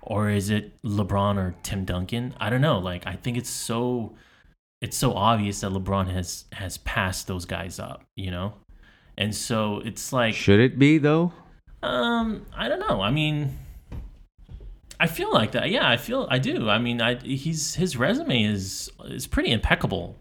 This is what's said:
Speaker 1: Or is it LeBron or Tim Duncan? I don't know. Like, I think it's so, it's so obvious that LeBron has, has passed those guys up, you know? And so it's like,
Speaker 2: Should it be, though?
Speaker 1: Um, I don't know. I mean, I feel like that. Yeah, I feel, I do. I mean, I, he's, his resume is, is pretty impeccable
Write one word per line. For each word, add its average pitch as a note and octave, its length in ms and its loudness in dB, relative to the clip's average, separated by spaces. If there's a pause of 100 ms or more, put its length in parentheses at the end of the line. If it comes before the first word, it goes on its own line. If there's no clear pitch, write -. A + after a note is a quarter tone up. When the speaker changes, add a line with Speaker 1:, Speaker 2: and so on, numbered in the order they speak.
Speaker 1:
Or G#2 280 0
is G2+ 200 2
it G#2+ 340 -2
LeBron G2+ 540 0
or F#2 260 -2
Tim G2 220 -4
Duncan? A2+ 540 -4
I G#2 100 -2
don't B2+ 120 2
know. C#3+ 180 4
Like, F2+ 280 -6
I F2+ 80 -6
think A#2+ 220 -4
it's A#2+ 120 -6
so, A#2+ 680 -2 (680)
it's - 160 -6
so B2 160 2
obvious G#2 480 2
that G2 100 -2
LeBron F#2+ 400 0
has, F2+ 420 -4
has F#2 260 -8
passed - 480 -2
those F2+ 180 -6
guys F2 340 -8
up, - 240 -12 (120)
you F#2 160 -6
know? F#2 220 -6 (640)
And G#2 160 0
so G#2+ 520 0
it's - 260 -8
like, A#2 220 4
Speaker 2:
Should G2+ 260 6
it B2 200 4
be, D3 180 8
though? D#3 360 4 (500)
Speaker 1:
Um, A#3 640 0 (100)
I G#3+ 120 -6
don't D#4 120 -2
know. F#4+ 220 0
I G2+ 100 2
mean, D3+ 460 0 (1400)
I E3 80 4
feel F4 240 -2
like A2 220 2
that. A#2+ 160 0
Yeah, F#3+ 200 2
I A#2+ 80 4
feel, B3+ 320 -4
I C3 100 2
do. B3 300 -2
I G#2 80 4
mean, A#2+ 240 0
I, A#2+ 140 2
he's, C3+ 600 -4
his D#3+ 220 0
resume D3+ 460 2
is, G2 480 -2 (140)
is - 220 -8
pretty D4 240 0
impeccable G2 680 0